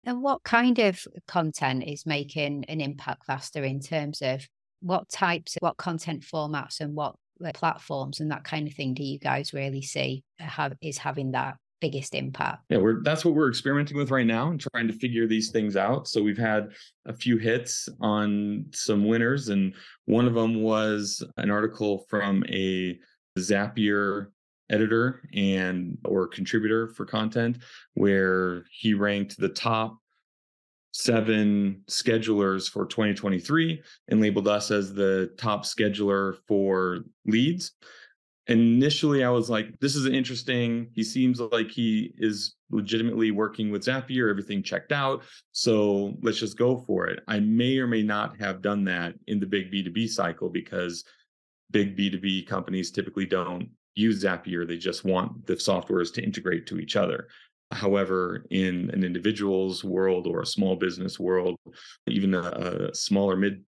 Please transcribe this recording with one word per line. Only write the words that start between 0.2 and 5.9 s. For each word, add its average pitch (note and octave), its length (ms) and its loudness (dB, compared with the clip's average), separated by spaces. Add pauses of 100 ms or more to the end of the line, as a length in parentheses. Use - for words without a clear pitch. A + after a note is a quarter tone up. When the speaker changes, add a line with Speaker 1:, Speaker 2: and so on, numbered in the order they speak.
Speaker 1:
what C#4 200 0
kind A#3+ 360 4
of G3+ 280 2 (220)
content D3 560 0
is D3 220 -10
making C#3+ 640 -4
an D#3 120 -4
impact C#3 460 -6
faster C3+ 360 -6
in C3+ 180 -2
terms D3 420 -4
of C3+ 260 -4 (320)
what F3+ 300 -2
types, E3+ 500 -2
what - 160 0
content E3 460 -6